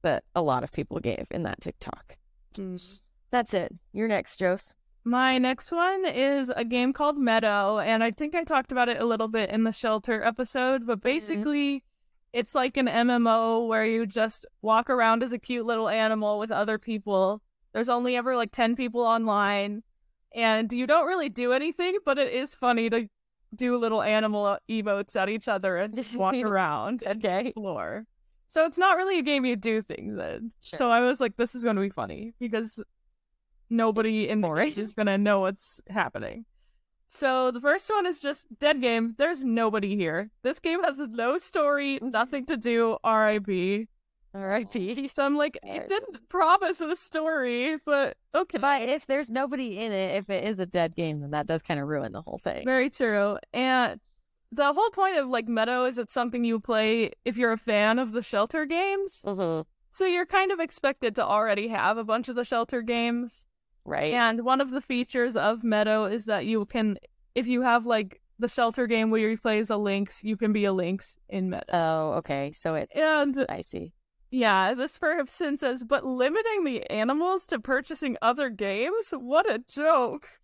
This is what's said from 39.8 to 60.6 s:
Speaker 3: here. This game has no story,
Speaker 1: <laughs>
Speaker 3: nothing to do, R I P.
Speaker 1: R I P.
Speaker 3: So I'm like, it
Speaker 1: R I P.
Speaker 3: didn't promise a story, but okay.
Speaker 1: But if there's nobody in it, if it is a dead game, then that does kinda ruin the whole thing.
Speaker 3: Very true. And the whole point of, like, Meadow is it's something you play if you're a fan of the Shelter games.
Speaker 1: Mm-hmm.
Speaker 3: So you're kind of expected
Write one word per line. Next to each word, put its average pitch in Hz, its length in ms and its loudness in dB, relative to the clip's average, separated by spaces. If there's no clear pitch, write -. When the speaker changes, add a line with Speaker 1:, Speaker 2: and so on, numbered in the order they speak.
Speaker 3:
here. 185 340 -2
This 269 180 -2
game 349 240 0
has 277 160 0
no 240 380 -2
story, 285 600 0
Speaker 1:
<laughs> - 20 -10
Speaker 3:
nothing 254 460 -2
to 320 100 -2
do, 233 460 2
R 220 240 4
I 214 120 2
P. 196 480 -2
Speaker 1:
R 196 180 -6
I 226 120 0
P. 226 460 -6
Speaker 3:
So 285 140 -2
I'm 285 140 2
like, 294 200 -2
it - 120 -16
Speaker 1:
R - 60 -8
I - 60 -6
P. - 60 -12
Speaker 3:
didn't 427 420 -6
promise 359 520 2
a 320 140 -4
story, 302 880 -2
but 277 320 0
okay. 359 240 0
Speaker 1:
But 277 260 2
if 262 220 -2
there's 269 240 -2
nobody 247 480 -4
in 220 140 -4
it, 190 260 -2
if 202 120 -6
it 196 140 -2
is 208 160 -4
a 180 60 0
dead 170 300 -2
game, 156 260 -4
then 143 100 -8
that 151 140 -2
does 160 160 -2
kinda 143 240 -4
ruin 143 280 -4
the - 100 -10
whole - 160 -10
thing. - 260 -6
Speaker 3:
Very 262 240 2
true. 208 480 0
And 254 460 0
the 285 200 2
whole 415 200 4
point 381 260 2
of, 277 120 0
like, 233 180 -2
Meadow 240 380 0
is 254 120 -2
it's 233 160 -6
something 240 300 -2
you 226 160 2
play 220 520 2
if 226 120 -2
you're 233 160 2
a 220 40 -2
fan 214 400 2
of 247 140 -2
the 233 100 -4
Shelter 262 460 0
games. 392 580 -2
Speaker 1:
Mm-hmm. 180 360 -2
Speaker 3:
So - 140 -2
you're 349 220 0
kind 381 240 2
of 359 80 -4
expected 269 560 -2